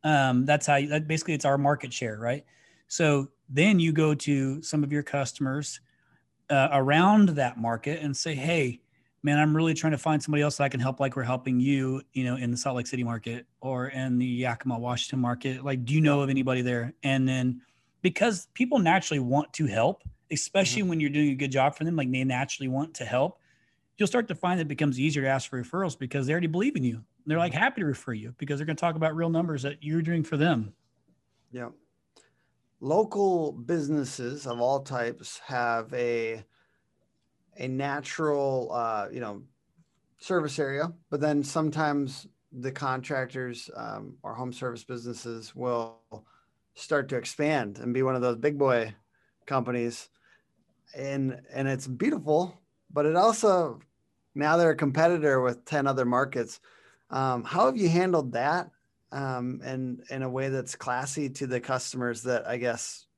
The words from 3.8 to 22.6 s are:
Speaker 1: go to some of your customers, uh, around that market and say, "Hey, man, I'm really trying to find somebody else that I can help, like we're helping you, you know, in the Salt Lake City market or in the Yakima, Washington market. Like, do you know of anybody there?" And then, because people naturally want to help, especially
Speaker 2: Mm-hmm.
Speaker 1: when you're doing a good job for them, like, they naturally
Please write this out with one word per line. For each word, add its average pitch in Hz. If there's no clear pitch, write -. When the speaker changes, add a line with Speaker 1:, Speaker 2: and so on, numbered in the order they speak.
Speaker 1:
go 156
to 139
some 151
of 139
your 147
customers, 139
uh, 135
around 170
that 135
market 117
and 143
say, 160
"Hey, 139
man, 147
I'm 151
really 160
trying 160
to 143
find 151
somebody 147
else 147
that 143
I 139
can 131
help, 131
like 135
we're 131
helping 127
you, 135
you 131
know, 127
in 123
the 120
Salt 127
Lake 120
City 123
market 117
or 131
in 131
the 123
Yakima, 123
Washington 120
market. 127
Like, 135
do 127
you 156
know 143
of 139
anybody 131
there?" 123
And 135
then, 127
because 196
people 247
naturally 175
want 131
to 156
help, 113
especially 196
Speaker 2:
Mm-hmm. 185
Speaker 1:
when 165
you're 147
doing 147
a 135
good 139
job 135
for -
them, 165
like, 131
they 131
naturally 131